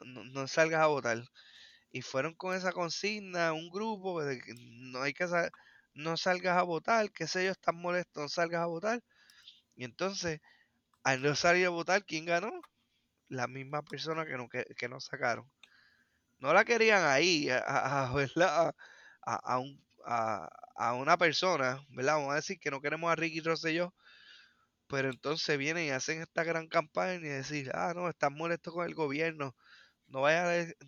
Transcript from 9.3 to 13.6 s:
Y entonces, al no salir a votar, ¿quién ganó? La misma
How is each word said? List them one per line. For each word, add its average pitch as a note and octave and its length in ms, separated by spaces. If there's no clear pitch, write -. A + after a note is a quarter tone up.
Y B2 100
entonces, E3+ 560
al C3 180
no D3 120
salir F3 320
a F3+ 40
votar, E3+ 340
¿quién D#3+ 220
ganó? F3 240
La B2+ 200
misma C3+ 340